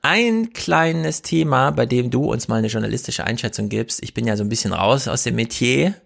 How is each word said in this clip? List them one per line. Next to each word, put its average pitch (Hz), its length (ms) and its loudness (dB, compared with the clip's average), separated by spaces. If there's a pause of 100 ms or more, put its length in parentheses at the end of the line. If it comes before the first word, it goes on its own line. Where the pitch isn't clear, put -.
ein 226 520 2
kleines 165 680 0
Thema, 147 500 2
bei 123 140 0
dem 123 240 2
du 127 220 2
uns 120 160 -4
mal 113 80 0
eine 110 120 2
journalistische 107 580 -4
Einschätzung 107 440 -4
gibst. 110 340 -4
Ich - 100 -10
bin 117 120 -4
ja 107 100 0
so 104 80 -2
ein 104 60 -2
bisschen 101 240 -2
raus 107 340 2
aus - 160 -2
dem 117 120 -2
Metier, 127 580 2 (120)